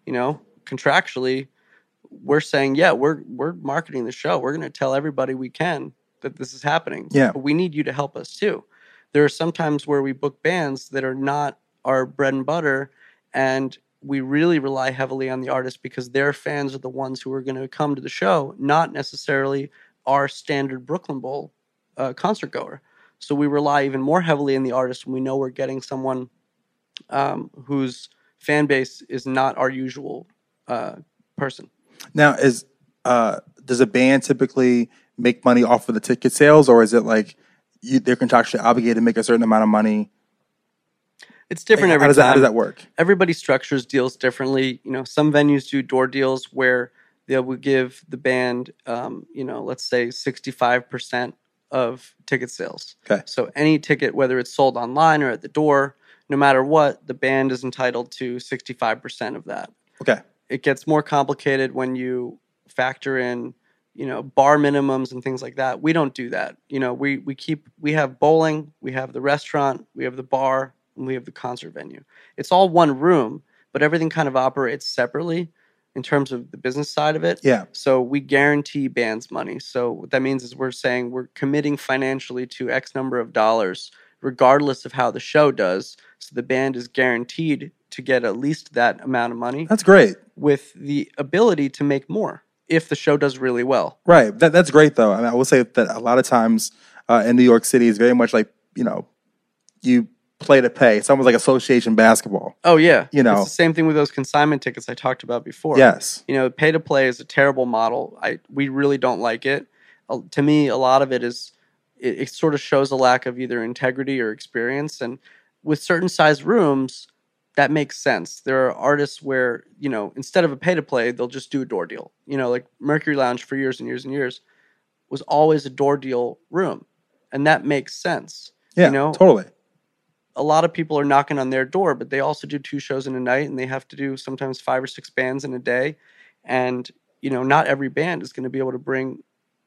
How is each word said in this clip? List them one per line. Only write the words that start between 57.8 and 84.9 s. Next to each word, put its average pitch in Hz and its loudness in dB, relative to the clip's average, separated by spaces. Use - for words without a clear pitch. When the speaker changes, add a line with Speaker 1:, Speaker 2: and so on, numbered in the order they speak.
Speaker 1:
to 123 -8
sixty-five 120 -6
percent 123 -10
of - -16
that. - -12
Speaker 2:
Okay. 117 0
Speaker 1:
It 123 -8
gets 139 -2
more 151 0
complicated 139 -2
when 131 -6
you 127 -8
factor 131 -4
in, 123 -6
you 139 -10
know, 127 -8
bar 143 2
minimums 139 0
and 127 -14
things 131 -8
like 127 -14
that. 131 -4
We 160 0
don't 156 0
do 120 -10
that. - -6
You 139 -6
know, 127 -2
we, 135 -4
we 139 -10
keep, - -8
we 151 -2
have 139 -2
bowling, 156 2
we 131 -10
have 131 -10
the 127 -8
restaurant, 139 -2
we 135 -8
have 127 -6
the 131 -12
bar, 131 -2
and 131 -12
we 131 -6
have 123 -10
the - -20
concert 123 -12
venue. 73 -18
It's - -4
all 185 6
one 160 4
room, 143 0
but 139 0
everything 160 0
kind 156 -2
of 131 -4
operates 131 -2
separately 165 -4
in 127 -8
terms 139 -2
of 120 -12
the - -20
business 135 -6
side 151 -2
of 160 -6
it. 170 -2
Speaker 2:
Yeah. 117 2
Speaker 1:
So 131 0
we 135 -4
guarantee 143 0
bands 117 -6
money. - -10
So 123 -6
what - -12
that 135 0
means 131 -4
is 120 -18
we're 131 -6
saying 123 -4
we're 127 -10
committing 147 -4
financially 131 -6
to 123 -10
X 131 -6
number 131 -6
of 117 -8
dollars, 110 0
regardless 135 2
of 123 -14